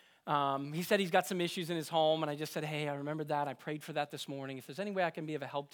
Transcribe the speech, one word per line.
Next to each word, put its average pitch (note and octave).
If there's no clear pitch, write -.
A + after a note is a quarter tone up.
Um, C#3+
he E3
said G3+
he's F#3+
got F#3
some F#3
issues E3+
in F3
his D#3
home, D#3+
and D3+
I D3
just D3
said, D#3
"Hey, D3+
I C#3+
remembered D3
that. D3
I C3+
prayed D3+
for D#3+
that D3
this D3
morning. C3+
If B2
there's C#3+
any G#3
way F#3
I E3
can D#3+
be D#3
of C#3+
a C3+
help C#3+